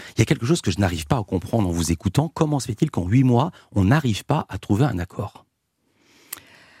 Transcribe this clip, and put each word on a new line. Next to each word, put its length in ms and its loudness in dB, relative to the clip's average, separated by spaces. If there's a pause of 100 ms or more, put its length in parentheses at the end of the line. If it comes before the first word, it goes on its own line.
(160)
Il 40 -2
y 20 4
a 20 4
quelque 220 0
chose 160 0
que 80 0
je 100 -4
n'arrive 260 0
pas 120 0
à 40 -4
comprendre 460 -2
en 20 -2
vous 220 0
écoutant. 400 0
Comment 280 0
se 60 -10
fait-il 240 -2
qu'en 160 -4
huit 180 4
mois, 260 2 (220)
on 120 2
n'arrive 400 0
pas 240 -2
à 80 -10
trouver 300 0
un 120 -4
accord ? 460 -10 (1400)